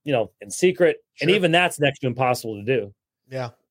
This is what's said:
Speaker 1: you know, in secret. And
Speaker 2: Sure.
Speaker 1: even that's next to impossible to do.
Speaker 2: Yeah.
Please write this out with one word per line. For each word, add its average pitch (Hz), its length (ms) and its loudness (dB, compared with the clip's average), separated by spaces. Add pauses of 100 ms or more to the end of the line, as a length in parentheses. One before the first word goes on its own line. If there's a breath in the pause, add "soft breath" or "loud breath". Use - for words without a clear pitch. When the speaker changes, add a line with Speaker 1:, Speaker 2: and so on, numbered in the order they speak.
Speaker 1:
you 147 80 -4
know, 110 180 0 (120)
in 104 80 -18
secret. 180 520 2 (200)
And 156 80 2
Speaker 2:
Sure. 202 60 4
Speaker 1:
even 180 160 2
that's 175 280 2
next 139 200 0
to 131 60 -2
impossible 123 500 -2
to 101 60 -12
do. 107 300 -2 (380)
Speaker 2:
Yeah. 127 200 -8 (200)